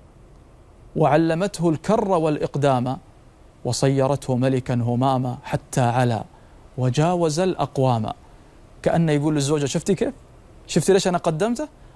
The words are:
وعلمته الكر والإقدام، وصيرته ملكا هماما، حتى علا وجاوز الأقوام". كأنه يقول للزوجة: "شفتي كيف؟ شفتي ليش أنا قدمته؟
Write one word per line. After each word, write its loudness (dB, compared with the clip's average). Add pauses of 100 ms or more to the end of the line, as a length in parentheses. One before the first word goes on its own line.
(960)
وعلمته 2
الكر 0
والإقدام، 0 (640)
وصيرته 0
ملكا 0
هماما، -2
حتى -4
علا 0 (540)
وجاوز 0
الأقوام". 0 (720)
كأنه 2
يقول 0
للزوجة: 0
"شفتي -2
كيف؟ -4 (520)
شفتي 2
ليش 2
أنا 0
قدمته؟ -2 (260)